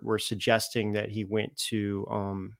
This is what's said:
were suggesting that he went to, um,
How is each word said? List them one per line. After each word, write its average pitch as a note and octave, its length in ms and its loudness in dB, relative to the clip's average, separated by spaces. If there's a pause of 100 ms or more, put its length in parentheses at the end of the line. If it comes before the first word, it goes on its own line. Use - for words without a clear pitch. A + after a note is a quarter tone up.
were A2 160 2
suggesting G#2+ 720 2
that G#2 160 0
he G#2 160 -4
went G#2 320 -2 (140)
to, G2+ 380 0
um, G2 520 -4